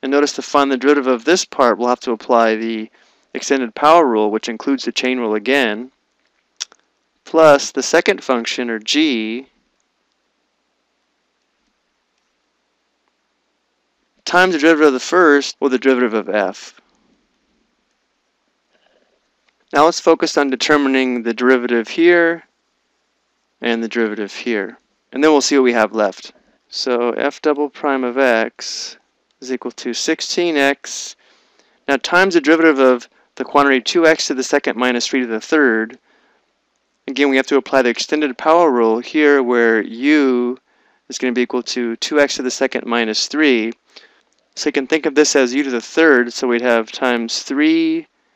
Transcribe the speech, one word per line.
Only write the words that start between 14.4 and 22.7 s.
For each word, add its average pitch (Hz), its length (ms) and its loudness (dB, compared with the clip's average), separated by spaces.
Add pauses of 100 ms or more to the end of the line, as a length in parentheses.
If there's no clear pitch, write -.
the 151 40 -2
derivative 151 300 4
of 135 40 4
the 127 80 -2
first, 151 600 2
or 139 80 0
the 127 100 0
derivative 123 360 0
of 107 140 -4
f. 98 520 -4 (3000)
Now 151 120 4
let's 170 160 0
focus 165 360 2
on 143 140 0
determining 131 720 0
the 113 100 -4
derivative 120 560 0
here 170 540 2 (1200)